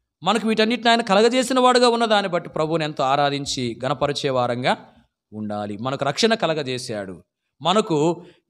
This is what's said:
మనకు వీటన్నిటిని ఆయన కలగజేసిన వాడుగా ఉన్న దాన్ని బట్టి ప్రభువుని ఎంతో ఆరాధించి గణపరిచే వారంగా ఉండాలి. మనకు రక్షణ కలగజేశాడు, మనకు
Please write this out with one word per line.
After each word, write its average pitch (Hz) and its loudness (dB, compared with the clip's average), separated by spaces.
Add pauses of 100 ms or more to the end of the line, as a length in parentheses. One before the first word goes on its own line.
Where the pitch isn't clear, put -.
(240)
మనకు 208 0
వీటన్నిటిని 220 2
ఆయన 233 4
కలగజేసిన 233 2
వాడుగా 247 6
ఉన్న 233 0
దాన్ని 202 0
బట్టి 170 -4
ప్రభువుని 160 -2
ఎంతో 151 -4
ఆరాధించి 139 0
గణపరిచే 143 -2
వారంగా 127 -2 (400)
ఉండాలి. 104 -8
మనకు 131 -4
రక్షణ 220 0
కలగజేశాడు, 127 -4 (380)
మనకు 170 0 (240)